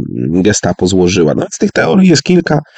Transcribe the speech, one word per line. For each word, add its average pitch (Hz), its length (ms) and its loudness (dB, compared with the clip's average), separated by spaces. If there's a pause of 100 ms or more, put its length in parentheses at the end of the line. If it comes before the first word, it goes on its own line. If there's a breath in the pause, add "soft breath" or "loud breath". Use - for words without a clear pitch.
(280)
Gestapo 92 580 0
złożyła. 90 480 2
No 80 60 -2
więc - 200 -8
tych 208 120 0
teorii 190 360 2
jest 156 140 2
kilka, 165 380 0 (180 loud breath)